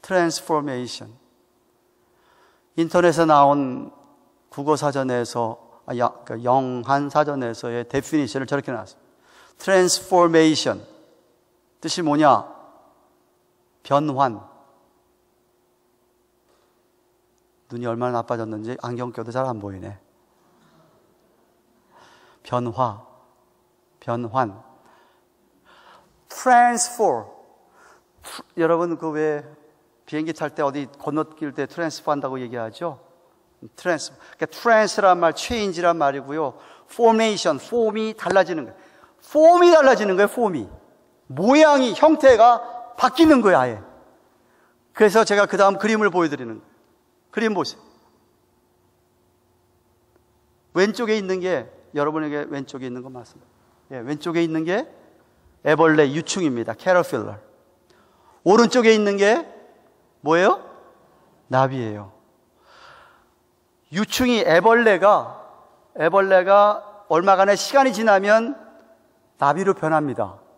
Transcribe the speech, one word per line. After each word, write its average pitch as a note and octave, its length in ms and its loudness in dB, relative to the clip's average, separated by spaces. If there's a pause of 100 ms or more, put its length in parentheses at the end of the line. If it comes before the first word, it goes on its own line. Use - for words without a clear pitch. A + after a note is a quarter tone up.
transformation. C#3+ 1160 -6 (1600)
인터넷에 E3 480 2
나온 C#3+ 680 2 (680)
국어 C#3+ 180 -2
사전에서, B2 1080 -6
아, B2 140 -10
야, A#2+ 100 0 (160)
그 A#2 180 -12
영한 C3 680 -2
사전에서의 B2 800 -6
데피니션을 C#3 560 -4
저렇게 C#3 260 -6
나왔습니다. G#2+ 340 -14 (520)
transformation. E3 1200 2 (1000)
뜻이 E3 200 -8
뭐냐? D3 500 2 (1300)
변환. C#3 580 -2 (3250)
눈이 A#2+ 140 -12
얼마나 A#2+ 280 -4
나빠졌는지 A2+ 680 -8
안경 A#2+ 300 -10
껴도 A2+ 180 -12
잘 B2+ 140 -6
안 A#2+ 140 -8
보이네. G2 400 -14 (2500)
변화, A#2+ 640 -6 (960)
변환. A#2 640 -6 (1700)
transform. A#3 1000 0 (1300)
여러분, E3+ 400 0
그 D#3+ 140 -8
왜 D3+ 340 -4 (640)
비행기 D#3 260 -8
탈 D3+ 220 -8
때 D#3+ 80 -6
어디 C#3 240 -4 (120)
건너뛸 D3+ 560 -8
때 C#3 120 -6
트랜스퍼 D#3+ 440 -8
한다고 C3+ 300 -6
얘기하죠? A#2+ 600 -10 (720)
트랜스-, - 380 -6 (240)
그러니까 D#3 100 -6
trans란 G#3 720 2
말, E3 180 2
change란 F3+ 600 0
말이고요. C#3 580 -4 (360)
formation, A3 680 2
폼이 A3 580 -4
달라지는 F3 480 0
거예요. - 140 -20 (540)
폼이 F4 400 6
달라지는 A3 440 4
거예요, G3+ 120 2
폼이. F3 400 -4 (580)
모양이, C4 680 2
형태가 B3 1040 4
바뀌는 C#4 440 4
거예요, F#3 180 4
아예. A#2 240 -2 (1080)
그래서 G#3+ 320 4
제가 G3+ 220 2
그 G3 100 -6
다음 G3 220 4
그림을 G#3+ 320 0
보여드리는 C#3+ 440 -4
거예요. - 220 -20 (540)
그림 G#3+ 240 -4
보세요. - 260 -6 (3000)
왼쪽에 G#3+ 420 0
있는 F#3+ 240 -6
게, D#3+ 300 -6 (240)
여러분에게 D3 540 -6
왼쪽에 C3+ 380 -12
있는 B2 160 -12
거 C3 80 -20
맞습니다. - 400 -20 (420)
예, C3 60 -12
왼쪽에 D3+ 440 -6
있는 D#3+ 220 -4
게 G3 240 -4 (760)
애벌레 D3+ 480 4
유충입니다. C#3 600 -4
캐터필러. B2+ 640 -2 (1080)
오른쪽에 A#3 500 4
있는 G#3 220 0
게 G#3+ 360 0 (680)
뭐예요? F3+ 440 2 (840)
나비예요. B2 680 -4 (1800)
유충이, A3 480 -2
애벌레가, F#3+ 1040 2 (540)
애벌레가 F#3+ 1080 2
얼마간의 F#3+ 480 4
시간이 C4 360 2
지나면 G#3+ 640 2 (840)
나비로 F3 360 0
변합니다. C3+ 640 -4 (200)